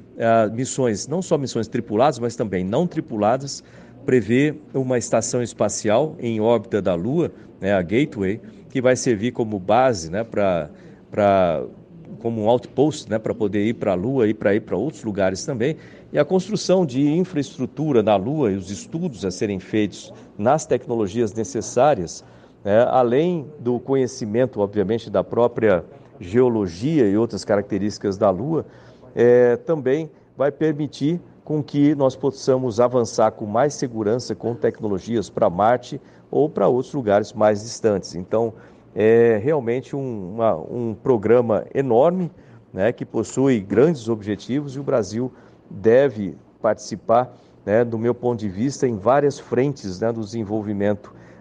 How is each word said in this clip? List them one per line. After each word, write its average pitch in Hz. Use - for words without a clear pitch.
ah, 113
missões, 120
não 165
só 170
missões 117
tripuladas, 120
mas 117
também 95
não 127
tripuladas, 135
prevê 127
uma 131
estação 117
espacial 117
em 113
órbita 110
da 92
Lua, 120
né, 95
a 98
Gateway, 104
que 135
vai 127
servir 120
como 110
base, 101
né, 101
pra, 92
pra, 95
como 113
um 104
outpost, 127
né, 110
pra 110
poder 104
ir 117
pra 110
Lua 113
e 110
pra 104
ir 107
pra 104
outros 131
lugares 95
também. 143
E -
a 147
construção 185
de 135
infraestrutura 143
na 104
Lua 117
e 95
os 92
estudos 139
a 95
serem 101
feitos 104
nas 131
tecnologias 113
necessárias, 113
né, 104
além 131
do 120
conhecimento, 120
obviamente, 101
da 98
própria 113
geologia 110
e 98
outras 110
características 101
da 104
Lua, 123
é, 120
também 151
vai 139
permitir 151
com 151
que 147
nós 131
possamos 131
avançar 120
com 110
mais 123
segurança, 117
com 117
tecnologias 110
pra 107
Marte 113
ou 139
pra 196
outros 131
lugares 107
mais 107
distantes. 107
Então, 110
É 113
realmente 131
um, 110
uma, 110
um 113
programa 113
enorme, 143
né, 101
que -
possui 120
grandes 113
objetivos 113
e 143
o -
Brasil 123
deve 110
participar, 113
né, 107
do 113
meu 117
ponto 120
de 107
vista, 120
em 120
várias 135
frentes, 120
né, 113
do 117
desenvolvimento, 104